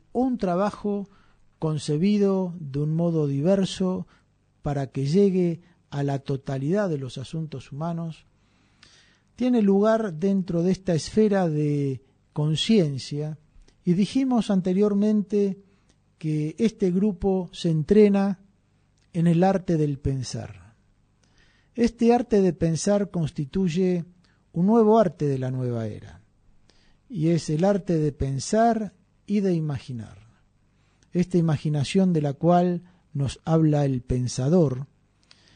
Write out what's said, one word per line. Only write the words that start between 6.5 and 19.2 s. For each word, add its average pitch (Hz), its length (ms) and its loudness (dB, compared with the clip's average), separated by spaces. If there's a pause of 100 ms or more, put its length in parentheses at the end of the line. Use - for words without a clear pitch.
de 151 100 -4
los 131 200 -10
asuntos 147 540 -10
humanos, 165 540 -8 (1120)
tiene 247 220 2
lugar 208 500 2
dentro 175 500 -2
de 185 80 2
esta 185 220 -2
esfera 190 560 2
de 147 540 -2 (320)
conciencia, 151 1040 -2 (440)
y 175 120 2
dijimos 240 560 0
anteriormente 202 1120 0 (560)
que 151 400 -4
este 208 320 0
grupo 190 640 0
se - 160 -4
entrena 196 680 4 (760)
en 170 120 2